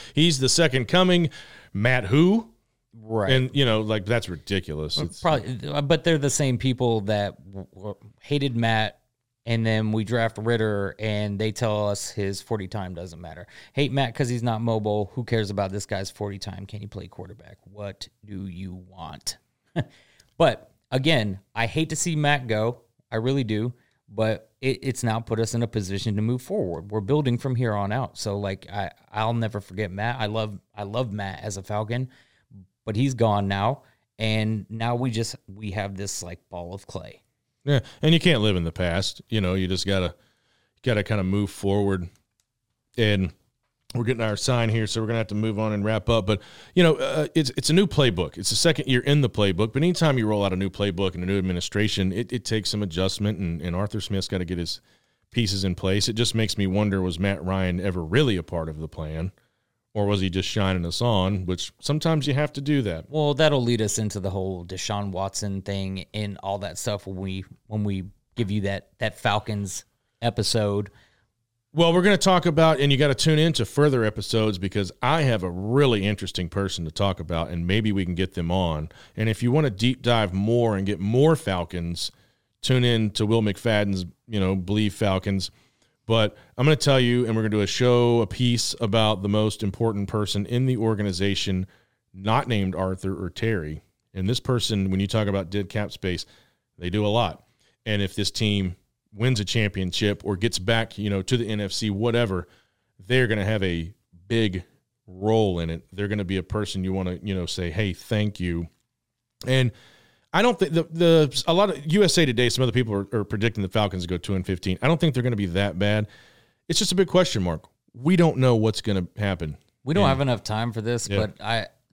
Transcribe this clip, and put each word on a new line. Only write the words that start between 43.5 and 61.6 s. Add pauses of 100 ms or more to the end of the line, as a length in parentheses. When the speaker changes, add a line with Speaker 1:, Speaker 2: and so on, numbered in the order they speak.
Speaker 1:
we're
getting
our
sign
here,
so
we're
gonna
have
to
move
on
and
wrap
up.
But, (340)
you
know,
uh,
it's,
it's
a
new
playbook.
It's
the
second
year
in
the
playbook.
But
anytime
you
roll
out
a
new
playbook
and
a
new
administration,
it,
it
takes
some
adjustment,
and,
and
Arthur
Smith's
gotta
get
his (500)
pieces
in
place.
It
just
makes
me
wonder,
was
Matt
Ryan
ever
really
a
part
of
the
plan? (640)
Or
was
he
just
shining
us
on,
which